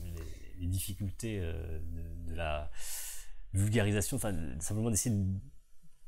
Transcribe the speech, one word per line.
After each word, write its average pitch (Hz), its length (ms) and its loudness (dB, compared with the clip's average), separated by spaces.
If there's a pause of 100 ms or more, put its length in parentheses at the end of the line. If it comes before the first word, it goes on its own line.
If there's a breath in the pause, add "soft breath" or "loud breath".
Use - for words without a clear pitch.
les, 87 580 -6
les 87 60 0
difficultés, 98 720 -2
euh, 82 400 -2
de, 85 520 -4
de 82 40 0
la 76 340 0 (840 loud breath)
vulgarisation, 104 640 4
enfin, 107 160 2
de, 76 260 0
simplement 107 300 2
d'essayer 104 260 4
de, 98 80 4 (840)